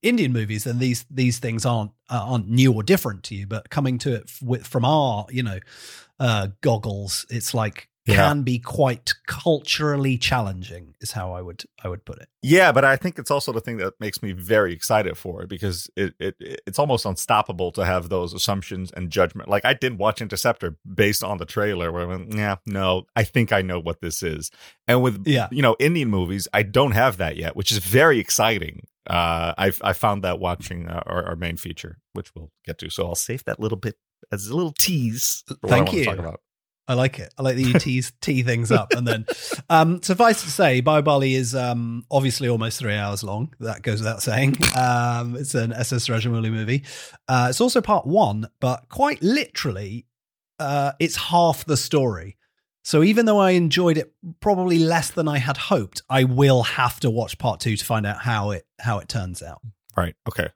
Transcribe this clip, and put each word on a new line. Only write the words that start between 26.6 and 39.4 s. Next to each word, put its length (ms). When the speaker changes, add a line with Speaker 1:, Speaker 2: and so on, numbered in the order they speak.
Speaker 2:
don't 300
have 260
that 180
yet, 200
which 140
is 80
very 400
exciting. 680
Uh, 520
I've, 260
I 80
found 320
that 160
watching, 480
uh, 160
our, 220
our 100
main 220
feature, 400
which 200
we'll 160
get 140
to. 100
So 180
I'll 80
save 300
that 160
little 180
bit 180
as 140
a 100
little 160
tease 760
for 140
what 120
I 40
Speaker 1:
Thank 120
Speaker 2:
wanna 100
Speaker 1:
you. 80
Speaker 2:
talk 120
about. 220
Speaker 1:
I 40
like 240
it. 180
I 60
like 140
that 60
you 120
Speaker 2:
<laughs> 40
Speaker 1:
tease, 340
tee 200
things 300
up. 220
And 120
then, 200